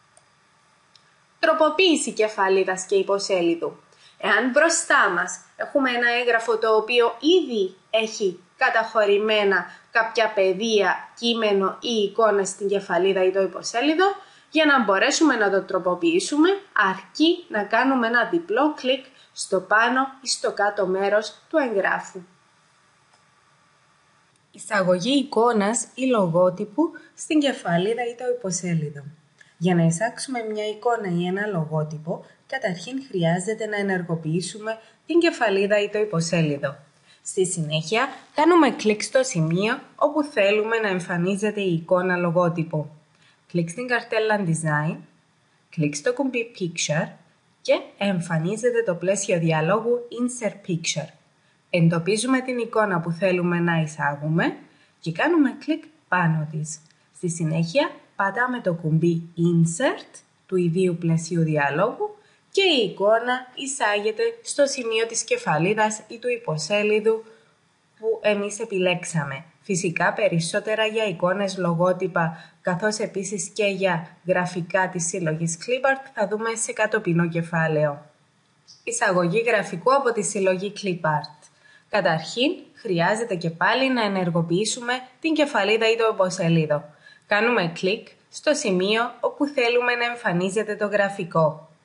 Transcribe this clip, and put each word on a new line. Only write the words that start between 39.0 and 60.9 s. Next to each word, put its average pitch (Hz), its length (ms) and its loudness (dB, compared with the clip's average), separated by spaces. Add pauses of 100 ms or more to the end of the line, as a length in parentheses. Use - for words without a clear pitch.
στο - 200 2
σημείο 185 560 0 (180)
όπου 302 260 0
θέλουμε 214 560 2
να 220 100 0
εμφανίζεται 190 720 -2
η 190 120 0
εικόνα 180 440 2
λογότυπο. 170 720 0 (580)
Κλικ 170 200 -2
στην 247 180 -10
καρτέλα 220 600 0
Design, 156 500 0 (760)
κλικ 147 240 -2
στο - 180 -2
κουμπί 247 460 -4
Picture 165 500 -4 (540)
και 294 180 2 (180)
εμφανίζεται 202 880 0
το 180 80 0
πλαίσιο 185 440 0
διαλόγου 190 720 0
Insert 233 580 -6
Picture. 165 400 -4 (640)
Εντοπίζουμε 185 720 2
την 254 180 -6
εικόνα 214 420 0
που 165 100 -6
θέλουμε 175 500 0
να 170 200 2
εισάγουμε 151 760 -2 (440)
και 165 120 -6
κάνουμε 269 520 2
κλικ 320 200 -4 (240)
πάνω 160 420 0
της. 156 300 -8 (360)
Στη 175 140 -4
συνέχεια, 170 600 -2 (260)
πατάμε 240 440 -2
το 175 140 -2
κουμπί 165 480 0 (140)
Insert 170 840 0 (260)
του 190 100 -4
ιδίου 180 440 0